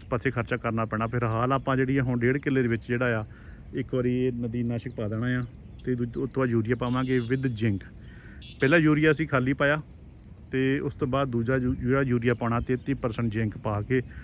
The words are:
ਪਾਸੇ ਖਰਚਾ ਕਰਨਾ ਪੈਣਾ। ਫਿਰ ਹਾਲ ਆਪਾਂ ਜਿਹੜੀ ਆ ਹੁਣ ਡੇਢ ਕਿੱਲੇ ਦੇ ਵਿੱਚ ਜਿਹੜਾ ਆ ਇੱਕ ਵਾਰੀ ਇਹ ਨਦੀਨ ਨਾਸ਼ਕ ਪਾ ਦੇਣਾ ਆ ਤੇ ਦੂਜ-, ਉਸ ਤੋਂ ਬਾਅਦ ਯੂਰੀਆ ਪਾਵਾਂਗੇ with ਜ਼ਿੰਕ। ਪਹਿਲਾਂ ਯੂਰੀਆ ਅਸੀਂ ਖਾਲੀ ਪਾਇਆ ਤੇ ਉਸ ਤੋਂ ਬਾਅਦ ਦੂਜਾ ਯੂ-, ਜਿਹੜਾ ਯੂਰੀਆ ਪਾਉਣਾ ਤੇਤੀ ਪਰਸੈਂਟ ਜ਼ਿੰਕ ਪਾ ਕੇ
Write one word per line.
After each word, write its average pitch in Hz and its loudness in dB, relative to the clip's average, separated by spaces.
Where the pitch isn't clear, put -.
ਪਾਸੇ 127 0
ਖਰਚਾ 123 -2
ਕਰਨਾ 113 0
ਪੈਣਾ। 110 0
ਫਿਰ 120 0
ਹਾਲ 117 2
ਆਪਾਂ 131 2
ਜਿਹੜੀ 131 2
ਆ 135 4
ਹੁਣ 123 0
ਡੇਢ 127 4
ਕਿੱਲੇ 135 2
ਦੇ 120 2
ਵਿੱਚ 113 0
ਜਿਹੜਾ 120 2
ਆ 107 -4
ਇੱਕ 135 -4
ਵਾਰੀ 123 2
ਇਹ 127 2
ਨਦੀਨ 120 -2
ਨਾਸ਼ਕ 120 -4
ਪਾ 113 -4
ਦੇਣਾ 110 -2
ਆ 123 0
ਤੇ 127 0
ਦੂਜ-, 120 -4
ਉਸ 135 -4
ਤੋਂ 135 0
ਬਾਅਦ 127 2
ਯੂਰੀਆ 117 2
ਪਾਵਾਂਗੇ 127 0
with 131 0
ਜ਼ਿੰਕ। 104 0
ਪਹਿਲਾਂ 147 6
ਯੂਰੀਆ 151 6
ਅਸੀਂ 151 0
ਖਾਲੀ 131 2
ਪਾਇਆ 147 2
ਤੇ 131 2
ਉਸ 135 -6
ਤੋਂ 139 -2
ਬਾਅਦ 135 0
ਦੂਜਾ 117 2
ਯੂ-, 127 0
ਜਿਹੜਾ 127 2
ਯੂਰੀਆ 123 2
ਪਾਉਣਾ 117 0
ਤੇਤੀ 127 -2
ਪਰਸੈਂਟ 117 -2
ਜ਼ਿੰਕ 110 -2
ਪਾ 104 -2
ਕੇ 123 2